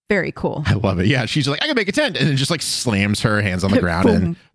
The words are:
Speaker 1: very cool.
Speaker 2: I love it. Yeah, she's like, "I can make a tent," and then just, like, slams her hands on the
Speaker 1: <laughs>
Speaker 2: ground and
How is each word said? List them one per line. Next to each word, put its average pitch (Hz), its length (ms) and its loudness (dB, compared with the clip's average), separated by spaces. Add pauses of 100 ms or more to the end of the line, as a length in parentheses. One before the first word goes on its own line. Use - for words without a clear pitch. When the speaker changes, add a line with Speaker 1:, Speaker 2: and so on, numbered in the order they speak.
Speaker 1:
very 185 240 0
cool. - 340 -4
Speaker 2:
I 101 80 2
love 95 240 0
it. 92 80 2
Yeah, 127 200 2
she's 131 220 0
like, 143 140 -2
"I 294 40 -2
can 311 100 0
make 208 120 0
a 196 40 -2
tent," 285 240 0
and 131 120 2
then 143 80 2
just, 135 140 0
like, 170 120 -4
slams 104 600 0
her 104 200 2
hands 90 220 -2
on 98 60 2
the 240 100 4
Speaker 1:
<laughs> - 0 -
Speaker 2:
ground 85 280 0
and 170 280 0 (180)